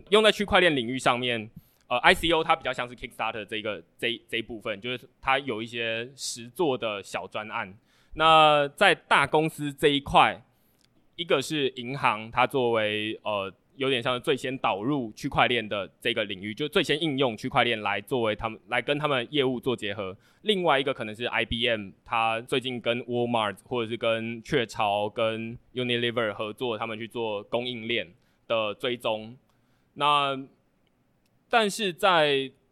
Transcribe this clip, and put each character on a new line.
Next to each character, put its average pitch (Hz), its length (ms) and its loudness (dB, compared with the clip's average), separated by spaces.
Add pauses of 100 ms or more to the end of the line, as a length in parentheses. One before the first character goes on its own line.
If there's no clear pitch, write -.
用 208 120 6
在 214 100 6
区 208 140 -4
块 196 140 4
链 175 160 4
领 123 120 0
域 127 120 -4
上 123 200 2
面， 117 300 -4 (380)
呃 123 100 -2
，I 160 160 6
C 170 160 0
O 160 140 2
它 165 120 2
比 - 80 -6
较 127 80 -4
像 127 160 -6
是 123 80 -16
Kickstarter 117 480 -8
这 110 160 -8
个， 104 220 -6 (160)
这， 117 300 -6
这 117 100 -6
一 117 60 -2
部 113 160 -14
分， 104 200 -8
就 123 160 -8
是 - 140 -16 (100)
它 135 200 0
有 120 240 -6
一 - 20 -8
些 117 500 -6
实 120 320 -12
作 135 300 0
的 104 240 -6
小 92 240 -8
专 107 240 -10
案。 104 260 -8 (380)
那 156 640 6
在 190 180 6
大 151 320 2
公 156 240 2
司 147 240 -6
这 156 140 2
一 143 120 4
块， 127 400 4 (760)
一 175 80 -10
个 165 180 2
是 143 280 -2
银 123 280 -8
行， 113 320 0
它 127 160 2
作 123 260 2
为， 107 520 -2
呃， 98 280 -4 (260)
有 131 120 -2
点 123 140 0
像 127 100 0
是 123 60 -2
最 139 180 0
先 131 220 -6
导 104 240 0
入 123 300 -2
区 - 140 -10
块 135 200 2
链 117 200 -2
的 98 220 -6 (100)
这 117 140 -2
个 110 120 0
领 101 140 -8
域， 104 140 -8
就 143 160 -6
最 190 140 2
先 147 180 0
应 151 160 0
用 131 180 2
区 127 140 -8
块 127 140 2
链 117 180 0
来 101 180 -2
作 120 220 -2
为 107 140 2
他 117 120 -6
们， 110 200 -10
来 117 120 -2
跟 147 200 -2
他 151 80 -2
们 127 240 0
业 143 120 2
务 127 160 0
做 120 160 -2
结 101 200 -6
合。 98 200 -8 (280)
另 196 180 0
外 156 160 6
一 139 60 0
个 135 100 0
可 123 120 -8
能 107 100 -10
是 113 80 -8
I 113 220 0
B 117 240 -2
M， 104 220 -2 (120)
它 113 380 0
最 131 180 -2
近 123 200 -4
跟 120 260 -2
Walmart 120 580 0
或 123 180 -4
者 110 80 -4
是 117 60 -4
跟 113 480 -2
雀 127 220 0
巢、 104 440 -2
跟 113 480 -4 (160)
Unilever 120 600 0
合 107 180 -6
作， 113 260 -4
他 113 80 -6
们 110 140 -8
去 117 80 -10
做 107 360 -4
供 120 220 -4
应 120 220 -8
链 101 260 -2 (320)
的 110 300 0
追 123 220 -2
踪。 113 400 -4 (560)
那， 143 440 2 (1120)
但 226 200 4
是 196 240 -2
在 147 580 4 (200)